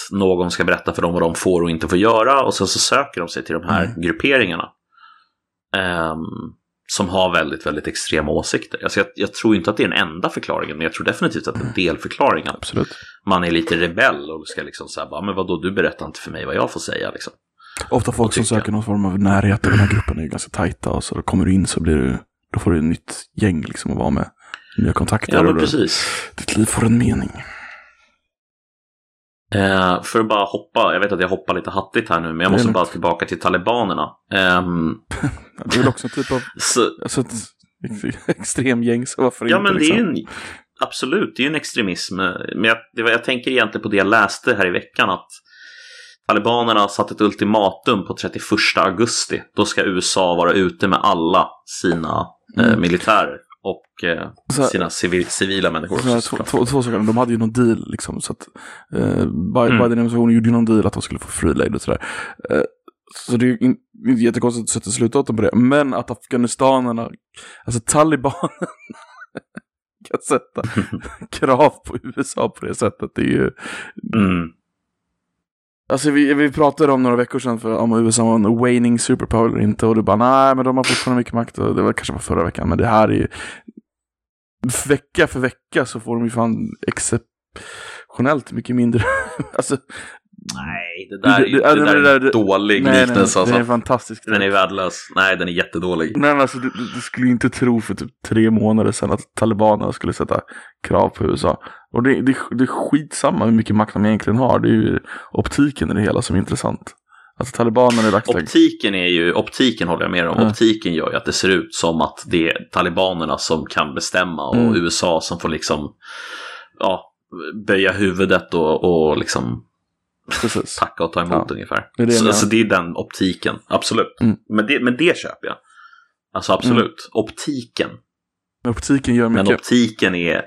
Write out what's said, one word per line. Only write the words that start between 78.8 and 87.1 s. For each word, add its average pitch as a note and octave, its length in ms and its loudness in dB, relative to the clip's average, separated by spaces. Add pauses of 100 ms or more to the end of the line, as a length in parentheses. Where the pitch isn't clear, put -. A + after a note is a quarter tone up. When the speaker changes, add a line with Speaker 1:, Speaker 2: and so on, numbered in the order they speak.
Speaker 2:
superpower A#2 500 2
eller A2+ 120 -2
inte, G#2+ 260 0
och A2 80 4
du A2 80 2
bara, G2 140 4
"Nej, C3+ 380 4
men C3 100 0
de C3 120 0
har B2+ 80 0
fortfarande B2 360 0
mycket A#2 140 -6
makt", A#2 240 -4
och G#2 160 0
det F#2 80 2
var G#2+ 100 2
kanske - 200 -6
var - 80 -8
förra F2 240 -2
veckan, - 240 -4
men F2 100 0
det F#2 80 2
här A2 220 4
är G#2+ 40 0
ju, G2+ 160 0 (1600)
vecka C#3+ 380 2
för C3 140 -6
vecka B2+ 460 -2
så A#2 140 -10
får A#2 160 -4
de A#2 80 0
ju A2+ 60 -2
fan A#2 260 0 (300)
exceptionellt - 1700 -6